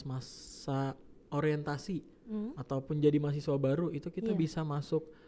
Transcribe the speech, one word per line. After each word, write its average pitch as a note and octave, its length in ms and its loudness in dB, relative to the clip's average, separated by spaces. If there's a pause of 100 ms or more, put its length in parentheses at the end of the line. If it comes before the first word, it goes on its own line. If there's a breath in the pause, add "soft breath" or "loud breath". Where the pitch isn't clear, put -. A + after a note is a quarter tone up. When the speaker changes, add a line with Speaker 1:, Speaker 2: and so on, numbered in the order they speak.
Speaker 1:
masa C3+ 880 -4 (360)
orientasi D3 760 -2 (240)
Speaker 2:
Hmm. G#3+ 240 -4
Speaker 1:
ataupun C#3 480 -2
jadi D3 160 8
mahasiswa C#3+ 400 0
baru, C#3+ 320 2
itu C#3+ 160 -4
kita G3+ 240 -2
Speaker 2:
Iya. F3+ 80 2
Speaker 1:
bisa D#3+ 240 2
masuk D3+ 400 0 (260 loud breath)